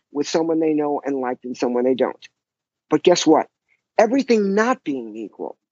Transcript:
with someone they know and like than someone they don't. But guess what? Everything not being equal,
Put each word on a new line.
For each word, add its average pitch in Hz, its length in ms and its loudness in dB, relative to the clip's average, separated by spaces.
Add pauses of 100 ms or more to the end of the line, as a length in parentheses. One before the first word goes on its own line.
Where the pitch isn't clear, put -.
(120)
with 147 160 -4
someone 165 320 0
they 156 120 2
know 147 320 -2
and 139 160 -4
like 123 220 -6
than 127 120 -10
someone 123 300 -2
they 131 100 2
don't. 120 340 -4 (600)
But 151 140 0
guess 175 240 2
what? 147 220 4 (500)
Everything 220 560 2
not 233 300 0
being 117 320 -8
equal, 98 420 -12 (140)